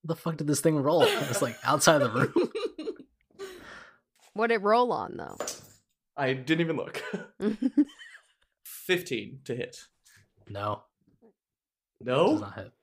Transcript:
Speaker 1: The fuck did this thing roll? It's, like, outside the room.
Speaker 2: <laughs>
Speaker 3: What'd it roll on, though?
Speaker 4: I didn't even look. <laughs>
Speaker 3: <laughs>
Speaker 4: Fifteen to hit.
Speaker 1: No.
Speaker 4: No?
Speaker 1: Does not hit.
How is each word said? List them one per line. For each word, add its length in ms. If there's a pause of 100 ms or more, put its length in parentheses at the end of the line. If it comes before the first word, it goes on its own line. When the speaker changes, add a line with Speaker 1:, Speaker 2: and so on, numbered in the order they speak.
Speaker 1:
The 120
fuck 220
did 100
this 140
thing 160
roll? 260
It's, 380
like, 240
outside 320
the 120
room. 240
Speaker 2:
<laughs> 160 (1800)
Speaker 3:
What'd 220
it 60
roll 320
on, 240
though? 180 (800)
Speaker 4:
I 180
didn't 280
even 160
look. 260 (360)
<laughs> 0
Speaker 3:
<laughs> 180 (1040)
Speaker 4:
Fifteen 840
to 100
hit. 240 (680)
Speaker 1:
No. 360 (1160)
Speaker 4:
No? 340
Speaker 1:
Does 80
not 140
hit. 160 (120)